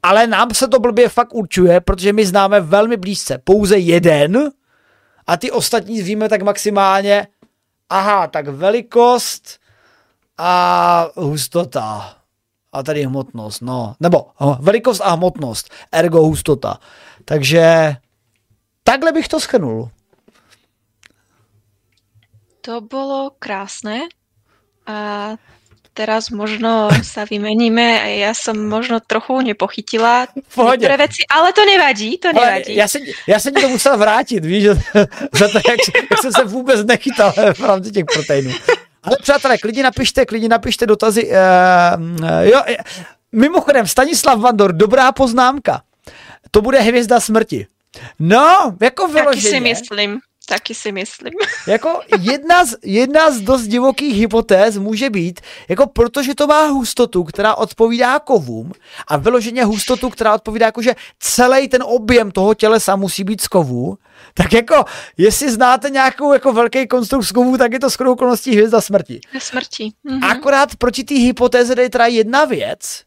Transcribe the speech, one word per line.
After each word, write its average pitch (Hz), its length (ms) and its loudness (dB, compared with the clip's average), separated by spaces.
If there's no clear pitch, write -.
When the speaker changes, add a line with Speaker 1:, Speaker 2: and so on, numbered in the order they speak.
Speaker 1:
Ale 208 240 4
nám 220 260 0
se 262 140 0
to 254 120 2
blbě 233 300 2
fakt 240 240 -2
určuje, 180 480 2
protože 196 320 -2
my 214 120 2
známe 196 360 2
velmi 208 360 0
blízce 180 460 -8
pouze 202 340 4
jeden 170 760 2
a 175 100 -4
ty 240 140 -8
ostatní 214 500 -4
víme 214 280 -4
tak 208 120 -2
maximálně, 196 880 0
aha, 190 380 0
tak 147 200 -6
velikost 226 1120 -2
a 175 760 2
hustota. 139 1000 -6
A 139 100 -8
tady 147 220 -4
hmotnost, 120 560 -10
no. 120 380 -8
Nebo, 170 260 0
ho-, 143 260 -2
velikost 214 400 0
a 196 100 0
hmotnost, 160 580 -4
ergo 165 300 2
hustota. 156 560 -2
Takže 156 680 2
takhle 269 280 2
bych 311 160 -2
to 320 120 -4
shrnul. 120 500 -4
Speaker 2:
To 233 220 -12
bolo 269 560 -8
krásne. 214 680 -10
A 208 480 -10
teraz 220 340 -4
možno 214 640 -2
sa - 240 -10
vymeníme. 214 960 0
Ja 208 140 -2
som - 180 -6
možno 226 320 -4
trochu 254 400 -4
nepochytila 233 880 -2
Speaker 1:
V - 260 -16
pohodě. 240 300 2
Speaker 2:
niektoré 277 120 2
veci, 294 240 0
ale 330 220 4
to 415 120 6
nevadí, 285 520 2
to 359 180 -4
Speaker 1:
Ale 240 100 4
Speaker 2:
nevadí. 202 300 -2
Speaker 1:
já 208 120 2
jsem, 277 140 -6
já 208 120 2
jsem 277 140 -4
ti 392 80 2
to 269 80 2
musel 254 280 2
vrátit, 214 480 0
víš, 196 180 0
že, 202 100 6
<laughs> - 640 0
za 202 80 6
to, 208 100 0
jak, 240 220 2
jak 427 100 0
jsem 254 120 -4
se 269 120 4
vůbec 233 400 0
nechytal 220 460 2
v - 60 -6
rámci 208 320 0
těch 196 220 -2
proteinů. 143 380 -2
Ale 240 180 -2
přátelé, 269 360 2
klidně 226 260 -4
napište, 262 420 0
klidně 220 240 -4
napište 233 360 0
dotazy, 214 460 0
eh, 175 1200 2
jo, 269 160 6
eh, 240 100 -4
mimochodem, 285 560 2
Stanislav 269 520 2
Vandor, 208 340 2
dobrá 226 380 4
poznámka. 247 720 0
To 214 100 4
bude 262 180 2
hvězda 233 400 2
smrti. 214 480 -2
No, 254 600 4
jako 262 260 0
Speaker 2:
Taky 302 60 -4
si 302 60 2
Speaker 1:
vyloženě. 262 420 0
Speaker 2:
myslím. 233 580 -4
Taky 220 260 -6
si - 160 -8
myslím. 196 420 -10
<laughs> - 180 -12
Speaker 1:
Jako 254 320 -2
jedna 294 440 2
z, 233 180 -8
jedna 262 480 2
z 240 100 -6
dost 233 260 0
divokých 247 500 0
hypotéz 214 600 2
může 214 320 -4
být, 180 300 -6
jako 185 180 2
protože 240 480 -2
to 294 120 0
má 302 200 4
hustotu, 240 560 -2
která 202 320 -2
odpovídá 240 640 0
kovům 143 520 -4
a 147 100 -2
vyloženě 240 480 0
hustotu, 220 440 -2
která 220 260 0
odpovídá 220 300 -2
jako, 226 160 -4
že 226 140 0
celej 262 480 2
ten 254 160 0
objem 226 480 0
toho 196 220 2
tělesa 214 420 2
musí 190 280 -4
být 196 180 -6
z - 60 -6
kovů, 147 500 -2
tak - 200 -2
jako, 233 320 2
jestli 214 340 2
znáte 254 380 0
nějakou 269 440 0
jako 269 200 2
velký 233 340 0
konstrukt 254 380 -2
z - 60 -6
kovů, 247 260 2
tak 240 160 0
je 254 60 -4
to 254 100 0
shodou 254 240 0
okolností 247 380 -2
hvězda 220 300 4
smrti. 190 380 -4
Speaker 2:
Smrti. 240 520 -10
Mhm. 262 200 -6
Speaker 1:
Akorát 269 520 0
proti 240 280 -4
té 277 120 -8
hypotéze 247 600 2
jde 247 140 0
teda 240 160 2
jedna 240 400 2
věc - 600 -8